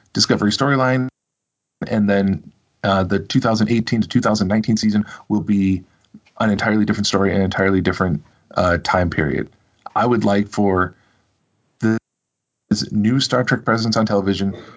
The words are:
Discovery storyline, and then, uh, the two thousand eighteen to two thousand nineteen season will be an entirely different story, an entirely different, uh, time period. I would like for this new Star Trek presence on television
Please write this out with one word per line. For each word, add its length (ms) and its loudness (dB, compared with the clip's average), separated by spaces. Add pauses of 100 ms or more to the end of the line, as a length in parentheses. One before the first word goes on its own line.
(120)
Discovery 400 0
storyline, 560 0 (800)
and 220 2
then, 420 0 (320)
uh, 200 2
the 140 -2
two 220 0
thousand 300 0
eighteen 320 0
to 60 -2
two 120 0
thousand 280 0
nineteen 280 0
season 300 0 (220)
will 120 0
be 420 0 (580)
an 100 2
entirely 340 0
different 220 -2
story, 280 0
an 60 2
entirely 400 0
different, 420 -2 (320)
uh, 240 0
time 320 0
period. 380 -2 (460)
I 100 0
would 200 2
like 240 2
for 460 0 (840)
this 1120 -6
new 280 0
Star 240 -2
Trek 200 -2
presence 320 -2
on 100 0
television 480 -2 (220)